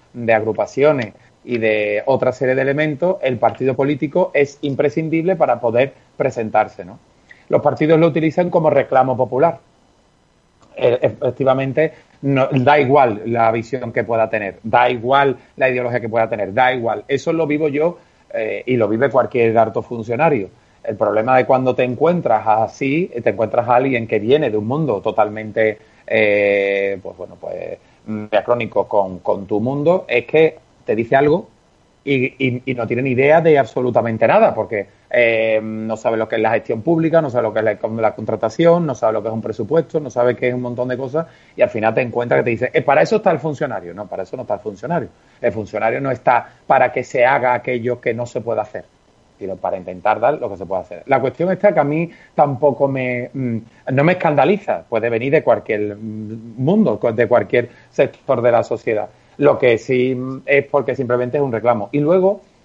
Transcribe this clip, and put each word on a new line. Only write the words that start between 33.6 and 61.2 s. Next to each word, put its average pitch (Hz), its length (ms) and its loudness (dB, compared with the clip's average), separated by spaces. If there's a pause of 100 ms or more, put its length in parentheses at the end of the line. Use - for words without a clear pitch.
nada, 170 300 4
porque, 104 320 -4 (220)
eh, 113 520 2
no 110 360 -6
sabe 113 200 -2
lo 110 100 -2
que 117 80 -4
es 110 60 0
la 110 100 2
gestión 113 300 -4
pública, 165 400 2
no 147 80 -4
sabe 117 140 0
lo 107 100 -2
que 110 60 0
es 107 60 -2
la, 104 120 0 (240)
la 107 140 0
contratación, 165 720 0
no 135 100 -4
sabe 110 180 0
lo 110 80 -2
que 110 80 -6
es 110 40 -4
un 113 80 -4
presupuesto, 123 580 -4
no 143 100 -8
sabe 123 260 0
qué 123 140 -2
es 123 40 -2
un 123 80 -6
montón 123 260 -6
de 127 100 -4
cosas, 135 300 -6 (280)
y - 60 -2
al 127 80 2
final 110 240 0
te 131 80 0
encuentras 120 380 0
que 127 40 0
te 120 80 0
dice, 120 220 -2
"Eh, - 80 2
para 143 200 4
eso 208 160 2
está 202 140 2
el 160 80 -2
funcionario". 127 540 -6
No, 98 140 -10
para 95 160 -8
eso - 120 -10
no 127 80 -12
está 104 120 -4
el 98 40 -14
funcionario. 110 500 -6 (320)
El 120 100 2
funcionario 110 500 -4
no 135 100 -2
está 120 380 0 (160)
para 127 260 4
que 127 120 -4
se 123 220 0
haga 127 280 2
aquello 120 480 -2
que 123 120 -2
no 120 120 -6
se 120 160 -8
puede 110 200 -4
hacer, - 240 -12 (540)
sino 95 160 -8
para 92 220 -4
intentar 92 420 -4
dar 127 160 2
lo 123 140 -8
que 98 80 -10
se 90 80 -10
puede 90 160 -6
hacer. 85 240 -16
La 131 160 2
cuestión 135 300 -2
está 196 220 2
que 165 60 2
a 151 40 2
mí 156 260 -2 (260)
tampoco 143 520 2
me, 127 460 -4
mm, 123 240 -4 (360)
no 135 100 4
me 170 100 4
escandaliza, 151 720 0
puede 113 220 -2
venir 117 220 0
de 151 120 2
cualquier, 104 520 0
mm, 110 640 -12
mundo, 139 420 2 (140)
de 113 140 2
cualquier 120 420 2 (220)
sector 131 500 0
de 120 100 4
la 117 120 4
sociedad. 107 460 -4 (280)
Lo 143 200 4
que 120 200 4
sí, 127 380 -2
mm, 131 300 -8
es 139 200 2
porque 135 300 -2
simplemente 123 420 -2